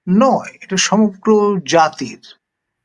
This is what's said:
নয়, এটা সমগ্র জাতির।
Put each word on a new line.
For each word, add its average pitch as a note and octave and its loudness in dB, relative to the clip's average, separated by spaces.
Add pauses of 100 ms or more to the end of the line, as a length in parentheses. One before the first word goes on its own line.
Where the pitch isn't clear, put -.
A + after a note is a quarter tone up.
নয়, A3 0
এটা F#3+ -6
সমগ্র G#3 0
জাতির। C#3 -2 (640)